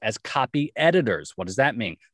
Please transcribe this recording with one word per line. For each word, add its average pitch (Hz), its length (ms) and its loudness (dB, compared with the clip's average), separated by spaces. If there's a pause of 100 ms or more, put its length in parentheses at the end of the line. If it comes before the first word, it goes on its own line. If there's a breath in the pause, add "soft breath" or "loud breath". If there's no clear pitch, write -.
as 110 160 -4
copy 147 580 -2
editors. 147 600 2
What 90 120 -6
does 95 100 -8
that 135 200 4
mean? 92 200 -6 (160 soft breath)